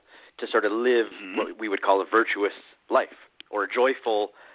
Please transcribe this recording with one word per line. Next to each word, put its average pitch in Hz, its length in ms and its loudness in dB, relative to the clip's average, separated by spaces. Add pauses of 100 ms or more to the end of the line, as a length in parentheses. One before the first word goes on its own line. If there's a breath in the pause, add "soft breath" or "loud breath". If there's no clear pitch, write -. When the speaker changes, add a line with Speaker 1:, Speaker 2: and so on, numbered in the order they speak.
(380 soft breath)
Speaker 1:
to 117 100 -8
sort 110 160 2
of 101 80 0
live 117 360 2
Speaker 2:
Mm-hmm. 98 300 -14
Speaker 1:
what 92 220 -6
we 110 80 -6
would 98 140 -4
call 98 180 4
a 90 60 -2
virtuous 104 480 0 (360)
life 127 200 2 (420)
or 104 120 -2
a 98 40 -2
joyful 120 640 0 (240 loud breath)